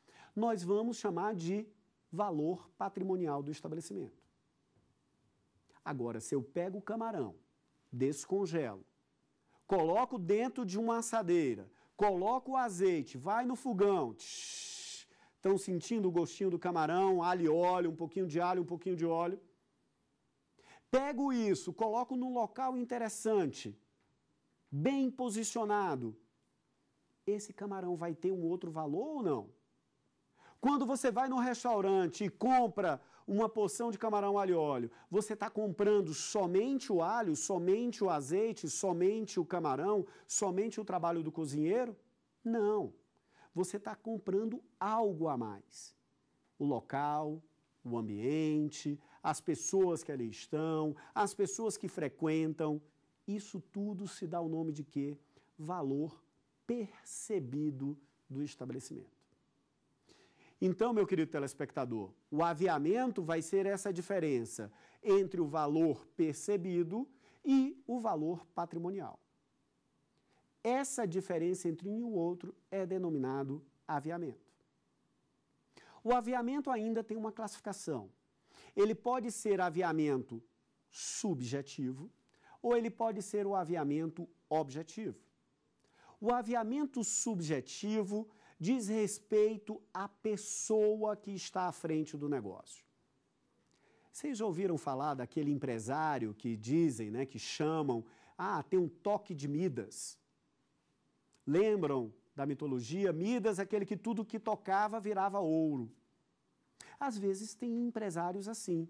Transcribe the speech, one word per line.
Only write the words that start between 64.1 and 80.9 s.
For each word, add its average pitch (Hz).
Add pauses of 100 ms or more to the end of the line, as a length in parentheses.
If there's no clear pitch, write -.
entre 196
o 160
valor 151 (120)
percebido 175 (380)
e 269
o 240
valor 170
patrimonial. 170 (1400)
Essa 247
diferença 180
entre 165
um 208
e 233
o 233
outro 175 (160)
é 190
denominado 143 (220)
aviamento. 156 (1500)
O 233
aviamento 247
ainda 226
tem 220
uma 220
classificação. 190 (640)
Ele 214
pode 240
ser 202
aviamento 156 (460)
subjetivo 135 (500)